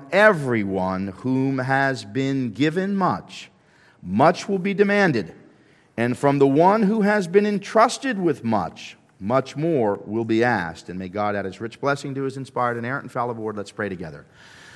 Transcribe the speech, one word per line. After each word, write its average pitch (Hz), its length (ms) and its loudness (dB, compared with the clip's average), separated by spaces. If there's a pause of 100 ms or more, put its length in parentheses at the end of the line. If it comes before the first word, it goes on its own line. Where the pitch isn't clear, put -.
everyone 104 960 2
whom 131 520 -2
has 135 460 0
been 131 480 -4
given 170 420 -2
much, - 560 -4 (500)
much 131 460 2
will 196 100 -2
be 196 160 -2
demanded, 196 600 2 (600)
and 120 200 0
from 143 220 2
the 139 80 8
one 180 360 6
who 214 180 2
has 202 260 2
been 202 180 4
entrusted 220 720 2
with 170 280 -2
much, 101 500 -4 (240)
much 131 380 -2
more 135 480 0
will 110 180 -2
be 113 220 2
asked." 87 420 -2
And 87 100 -10
may 92 120 -8
God 104 260 -4
add 98 80 -4
his 92 160 -8
rich 113 220 -12
blessing 139 340 -4
to 139 80 -4
his 135 140 -6
inspired, 120 400 -4
inerrant, 120 260 -6
infallible 120 400 -8
word. 107 140 -6
Let's 101 160 -10
pray 104 160 -4
together. 82 360 -12 (500)